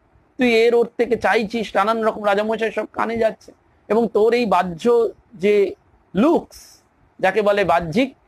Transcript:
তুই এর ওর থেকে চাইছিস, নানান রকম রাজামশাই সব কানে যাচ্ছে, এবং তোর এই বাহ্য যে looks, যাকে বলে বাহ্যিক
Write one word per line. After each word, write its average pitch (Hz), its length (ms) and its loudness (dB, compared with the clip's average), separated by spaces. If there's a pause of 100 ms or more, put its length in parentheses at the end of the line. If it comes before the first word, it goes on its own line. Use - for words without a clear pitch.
(380)
তুই 247 160 2
এর 233 220 4
ওর 233 220 2
থেকে 233 180 0
চাইছিস, 214 600 -2
নানান 220 280 0
রকম 220 220 -4
রাজামশাই 214 460 -2
সব - 220 -6
কানে 220 240 -6
যাচ্ছে, 220 340 -4 (360)
এবং 220 260 0
তোর 220 200 2
এই 240 120 0
বাহ্য 185 640 0 (240)
যে 202 420 0 (400)
looks, 254 420 0 (640)
যাকে 190 220 0
বলে 202 220 2
বাহ্যিক 175 520 0 (120)